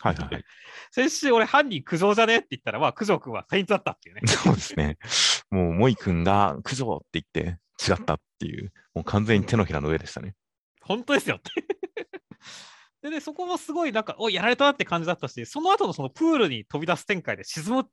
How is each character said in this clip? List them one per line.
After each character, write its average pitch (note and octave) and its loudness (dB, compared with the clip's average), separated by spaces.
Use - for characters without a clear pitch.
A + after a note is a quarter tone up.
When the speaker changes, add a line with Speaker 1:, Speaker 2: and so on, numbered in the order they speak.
Speaker 1:
は G2 2
い - -6
は C#2 -8
い - -8
は C#2+ -10
い。 - -18
Speaker 2:
<laughs> - -20
先 C4 0
週、 C#4+ 0
俺、 A3+ 6
犯 C#4+ 4
人、 E3 -4
九 E3 -2
条 G3+ 4
じ A3+ 6
ゃ A3+ 6
ね A3+ 4
っ - 2
て - -8
言 C3 -10
っ - -20
た A2 -4
ら、 G#2+ -4
ま D3 2
あ、 - 2
九 - -6
条 G3 2
君 B2 -12
は G#2 -6
フ - 0
ェ G3 4
イ - 0
ン F3+ -6
ト G#3 2
だ F#3 0
っ - -14
た - -4
っ - -18
て - -20
い - -20
う - -20
ね。 - -10
Speaker 1:
そ - 4
う - 6
で - 0
す - -10
ね。 D2 0
も F#2 2
う、 E2 -2
モ G#2 4
イ G#2+ 2
君 E2+ 0
が、 G2 4
九 - -6
条 A#2+ -4
っ - -20
て E2+ -4
言 D#2+ -4
っ E2+ -6
て、 - -20
違 F#2+ 2
っ A#3 -14
た D#2 0
っ D2 -4
て - -6
い - -10
う、 G2 -14
も - -4
う - -16
完 G#2 0
全 A2 4
に - -8
手 A#2+ 0
の G2+ 2
ひ E2+ -6
ら D2 -2
の D2 -2
上 D#2 0
で D#2+ -8
し - -14
た - -12
ね。 F#2+ -12
Speaker 2:
本 A#3 -6
当 - -2
で C#4 4
す - -4
よ B2 -2
っ - -20
て。 - -16
<laughs> - -6
で D4 -10
ね、 D#4 -6
そ D#4 -10
こ F4+ -8
も F4+ -4
す - -10
ご E4 0
い、 C4+ -2
な A3 0
ん G#3+ -4
か、 - -8
お、 A3+ -2
や F#3 -2
ら G#3+ 2
れ B3 2
た C#4 4
な C#4+ 6
っ C#4+ -14
て - -2
感 E3+ -2
じ D#3 -6
だ F3 0
っ E3 -4
た C#3+ -8
し、 A#2+ -10
そ - -8
の E4+ 2
後 G4 4
の F3+ -4
そ D3+ -8
の C3 -6
プ - -4
ー E4 4
ル A3 4
に A2+ -6
飛 - -6
び E3 -6
出 E3+ 2
す - -18
展 F#3 -2
開 G#2+ -6
で G2+ -18
沈 D#3+ -8
む C4 0
っ - -16